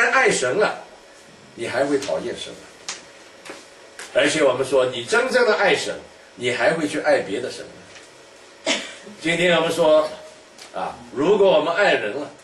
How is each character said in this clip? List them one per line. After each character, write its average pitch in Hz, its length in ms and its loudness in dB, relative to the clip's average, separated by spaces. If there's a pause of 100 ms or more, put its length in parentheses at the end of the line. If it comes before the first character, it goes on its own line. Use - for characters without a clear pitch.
(120)
爱 247 200 2
神 127 260 -2
了， - 260 0 (680)
你 117 140 -8
还 131 180 -2
会 143 140 0
讨 - 200 -4
厌 90 160 -8
神 - 180 -14
吗？ - 1000 -18 (640)
而 135 120 4
且 151 160 0
我 131 100 4
们 131 120 -2
说， 131 220 2
你 120 160 -6
真 233 260 0
正 247 160 2
的 214 100 4
爱 185 200 2
神， - 180 -4 (420)
你 120 160 -4
还 120 220 0
会 160 140 -2
去 147 140 -6
爱 139 180 2
别 - 200 -6
的 120 120 -6
神 - 140 -14
吗？ - 1080 -12 (480)
今 165 160 -2
天 175 200 4
我 160 40 2
们 165 100 0
说， 156 380 4 (640)
啊， 92 220 -8 (180)
如 165 240 4
果 196 140 6
我 156 100 4
们 165 140 0
爱 190 180 4
人 110 200 -2
了， 143 180 -8 (120)